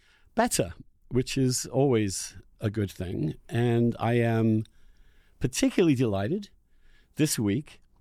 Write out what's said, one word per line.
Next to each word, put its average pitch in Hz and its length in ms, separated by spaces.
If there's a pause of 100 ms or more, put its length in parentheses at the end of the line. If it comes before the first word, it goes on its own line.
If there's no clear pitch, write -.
(360)
better, 175 380 (360)
which 127 280
is 127 280
always 120 720 (260)
a 110 80
good 101 220
thing. 98 420 (160)
And 120 500
I 113 140
am 113 500 (760)
particularly 170 560
delighted 117 540 (680)
this 151 240
week 104 420 (200)